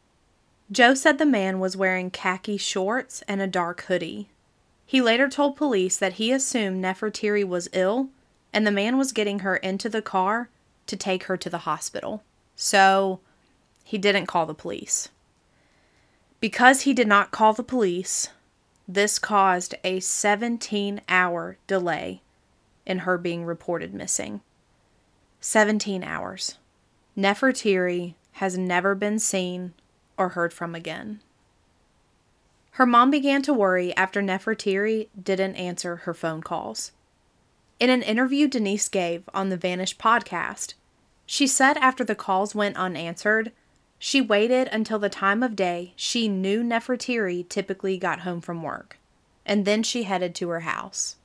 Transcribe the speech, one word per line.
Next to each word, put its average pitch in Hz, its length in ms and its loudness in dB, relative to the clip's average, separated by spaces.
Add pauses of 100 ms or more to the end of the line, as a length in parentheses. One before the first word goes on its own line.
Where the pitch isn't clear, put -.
(720)
Joe 247 220 6
said 294 240 2
the 311 80 4
man 190 340 2
was 190 160 -2
wearing 185 340 0
khaki 190 460 -4
shorts 208 720 -4
and 196 140 -2
a 196 40 0
dark 175 360 -4
hoodie. 185 480 -4 (560)
He 262 160 2
later 240 260 4
told 285 280 0
police 202 420 0
that 185 160 0
he 220 180 0
assumed 208 500 0
Nefertiri 208 640 -2
was 175 280 -4
ill 220 340 2 (420)
and 214 160 2
the 202 60 4
man 208 240 2
was 269 160 2
getting 208 280 -2
her 185 160 0
into 190 340 -4
the 220 120 -2
car 208 460 0 (380)
to - 100 -8
take 185 280 -2
her 185 120 -2
to 180 140 -8
the 170 80 -6
hospital. - 640 -6 (320)
So, 190 640 4 (640)
he 214 120 -4
didn't 190 280 2
call 165 200 0
the 156 80 -10
police. - 560 -6 (1300)
Because 254 420 4
he 277 120 2
did 233 120 4
not 202 260 4
call 214 200 6
the 226 100 -4
police, 190 680 -2 (580)
this 202 300 0
caused 190 560 2 (100)
a 185 160 -2
seventeen-hour 202 1700 -2
delay 180 560 -2 (640)
in 185 140 -2
her 180 180 0
being 170 260 -4
reported 170 480 -6
missing. 202 480 -6 (960)
Seventeen 208 640 2
hours. - 540 -8 (580)
Nefertiri 190 1000 0 (180)
has 190 240 -4
never 185 380 2
been 208 240 -2
seen 180 560 -4 (420)
or 185 140 0
heard 170 240 -2
from 170 200 -8
again. 170 460 -10 (1500)
Her 262 160 4
mom 240 240 8
began 277 320 4
to 285 100 0
worry 185 440 2
after 190 260 0
Nefertiri 208 880 -2 (140)
didn't 190 340 -2
answer 175 400 -6
her 170 180 -8
phone 160 260 -6
calls. - 520 -8 (840)
In 247 120 4
an 254 100 4
interview 262 480 2
Denise 214 400 0
gave 175 460 -2
on 190 160 -2
the 185 80 -2
Vanish 180 400 -4
podcast, - 720 0 (540)
she - 200 2
said 269 300 4
after 262 260 2
the 220 120 -2
calls 190 400 0
went 202 240 -2
unanswered, 185 760 -2 (440)
she - 240 0
waited 233 500 2
until 220 280 -2
the 208 100 0
time 202 340 0
of 233 140 -2
day 175 400 -2
she 233 320 -2
knew 196 340 0
Nefertiri 226 880 -2
typically 190 480 -4
got 175 240 -2
home 175 220 -6
from 170 200 -8
work, - 360 -12 (480)
and 202 180 2
then 214 180 2
she 240 200 -2
headed 180 320 -2
to 170 160 -6
her 170 100 -4
house. - 640 -6